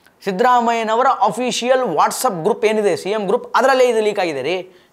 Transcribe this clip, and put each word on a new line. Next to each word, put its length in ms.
ಸಿದ್ದರಾಮಯ್ಯನವರ 800
ಅಫಿಷಿಯಲ್ 640
WhatsApp 600
ಗ್ರೂಪ್ 220
ಏನಿದೆ, 320
ಸಿ 140
ಎಂ 160
ಗ್ರೂಪ್, 300
ಅದರಲ್ಲೇ 320
ಇದು 120
ಲೀಕ್ 180
ಆಗಿದೆ 240
ರೀ 300